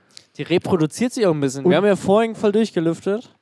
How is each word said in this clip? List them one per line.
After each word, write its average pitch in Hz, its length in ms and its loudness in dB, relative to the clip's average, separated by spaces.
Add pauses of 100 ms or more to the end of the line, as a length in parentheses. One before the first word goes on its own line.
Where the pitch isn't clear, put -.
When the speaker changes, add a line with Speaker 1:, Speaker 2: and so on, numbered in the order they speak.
(360)
Speaker 1:
Die 147 60 -8
reproduziert 175 720 -2
sich 240 120 -2
auch 170 60 2
ein 151 80 -2
bisschen. 139 240 -4
Speaker 2:
Und 180 60 4
Speaker 1:
Wir 190 80 4
haben 202 80 2
ja 202 100 4
vorhin 220 380 0
voll 208 180 0
durchgelüftet. 196 760 -2 (120)